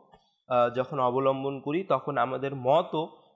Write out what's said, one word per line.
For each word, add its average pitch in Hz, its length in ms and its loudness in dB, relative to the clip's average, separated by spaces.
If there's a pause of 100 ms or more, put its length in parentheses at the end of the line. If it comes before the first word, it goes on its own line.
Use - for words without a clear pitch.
(480)
আহ, 123 260 4
যখন 127 260 -4
অবলম্বন 135 600 0
করি 160 240 -2
তখন 143 340 -2
আমাদের 131 360 -2
মতও 156 680 0 (140)